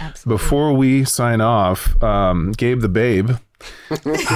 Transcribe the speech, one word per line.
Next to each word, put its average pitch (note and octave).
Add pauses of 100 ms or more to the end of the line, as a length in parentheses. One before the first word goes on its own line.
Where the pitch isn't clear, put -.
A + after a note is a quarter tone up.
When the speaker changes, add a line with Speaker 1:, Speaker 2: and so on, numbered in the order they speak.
Speaker 1:
Absolutely. A#2+
Speaker 2:
Before D3
we C3+
sign A#2+
off, G#2
um, G2
Gabe B2
the A2
Babe. G#2+ (580)
<laughs> - (460)